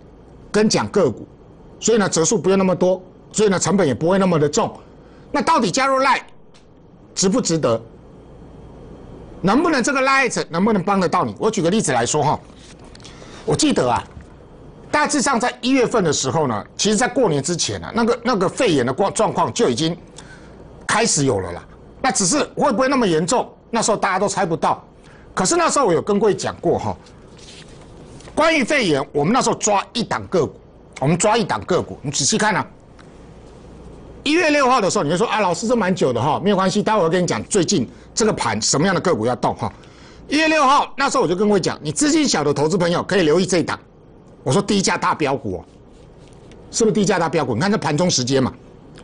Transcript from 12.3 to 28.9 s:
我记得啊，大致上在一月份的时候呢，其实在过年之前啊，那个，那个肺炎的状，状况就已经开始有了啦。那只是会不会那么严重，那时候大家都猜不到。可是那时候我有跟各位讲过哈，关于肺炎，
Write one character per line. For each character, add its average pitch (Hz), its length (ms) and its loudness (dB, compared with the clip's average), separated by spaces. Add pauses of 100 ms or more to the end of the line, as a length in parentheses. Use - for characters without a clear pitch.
我 151 100 0
记 294 160 2
得 139 180 2
啊， 110 140 0 (880)
大 294 160 2
致 294 140 0
上 240 180 0
在 247 220 -2
一 240 80 -2
月 254 180 4
份 220 160 0
的 156 80 2
时 131 180 -2
候 147 180 0
呢， 104 180 -4 (100)
其 - 140 0
实 214 60 2
在 240 120 2
过 240 220 2
年 143 120 0
之 175 140 -4
前 104 260 -4
啊， 78 140 -12
那 233 80 0
个， 208 200 0
那 202 120 0
个 185 140 0
肺 220 240 0
炎 127 120 2
的 131 60 0
状， 190 220 0
状 214 200 0
况 160 200 -2
就 - 160 2
已 120 60 0
经 160 200 -2 (920)
开 220 180 0
始 143 180 0
有 120 160 0
了 87 140 -6
啦。 85 100 -14 (380)
那 262 100 0
只 208 140 -2
是 269 140 0 (180)
会 277 160 2
不 196 40 -2
会 262 120 0
那 269 80 0
么 233 100 2
严 160 180 2
重， 202 240 -2 (200)
那 226 120 -2
时 226 100 0
候 202 40 2
大 196 160 -2
家 185 80 0
都 202 80 0
猜 196 180 -2
不 165 120 -2
到。 - 260 -2 (500)
可 185 120 -2
是 330 100 0
那 330 140 2
时 - 100 2
候 269 60 4
我 180 80 4
有 139 80 2
跟 202 180 0
各 226 60 2
位 202 80 4
讲 107 260 -6
过 156 180 0
哈， 101 200 -6 (1400)
关 320 220 2
于 262 60 2
肺 254 240 0
炎， 139 260 0